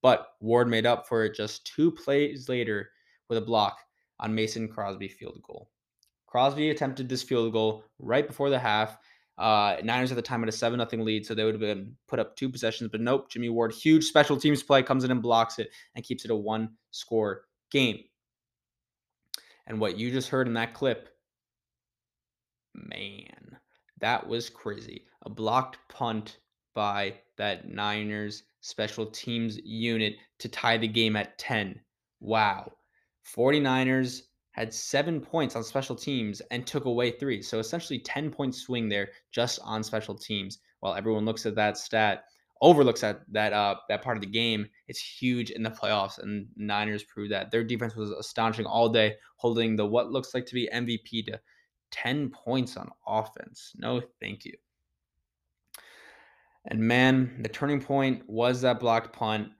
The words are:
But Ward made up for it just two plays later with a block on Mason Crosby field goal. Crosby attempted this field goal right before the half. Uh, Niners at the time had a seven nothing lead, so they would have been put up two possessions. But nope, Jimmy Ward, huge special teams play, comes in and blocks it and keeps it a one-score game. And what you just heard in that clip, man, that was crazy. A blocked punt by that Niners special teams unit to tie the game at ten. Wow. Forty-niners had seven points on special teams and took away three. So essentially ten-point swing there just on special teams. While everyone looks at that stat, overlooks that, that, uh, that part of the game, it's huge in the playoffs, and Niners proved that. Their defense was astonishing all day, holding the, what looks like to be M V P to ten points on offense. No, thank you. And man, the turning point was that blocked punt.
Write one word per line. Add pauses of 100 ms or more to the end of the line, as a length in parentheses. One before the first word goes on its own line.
But (140)
Ward
made
up
for
it
just
two
plays
later (380)
with
a
block (400)
on
Mason
Crosby
field
goal. (560)
Crosby
attempted
this
field
goal (120)
right
before
the
half. (400)
Uh,
Niners
at
the
time
had
a
seven
nothing
lead,
so
they
would
have
been (140)
put
up
two
possessions.
But
nope,
Jimmy
Ward,
huge
special
teams
play,
comes
in
and
blocks
it (260)
and
keeps
it
a
one-score (280)
game. (1700)
And
what
you
just
heard
in
that
clip, (1700)
man, (440)
that
was
crazy. (160)
A
blocked (100)
punt (360)
by (220)
that
Niners (160)
special
teams
unit (220)
to
tie
the
game
at
ten. (400)
Wow. (500)
Forty-niners (280)
had
seven
points
on
special
teams (100)
and
took
away
three.
So
essentially
ten-point
swing
there (220)
just
on
special
teams. (200)
While
everyone
looks
at
that
stat, (360)
overlooks
that, (100)
that,
uh, (120)
that
part
of
the
game, (200)
it's
huge
in
the
playoffs,
and (100)
Niners
proved
that.
Their
defense
was
astonishing
all
day, (220)
holding
the,
what
looks
like
to
be
M
V
P
to (520)
ten
points
on (180)
offense.
No, (180)
thank
you. (2000)
And
man,
the
turning
point
was
that
blocked
punt. (100)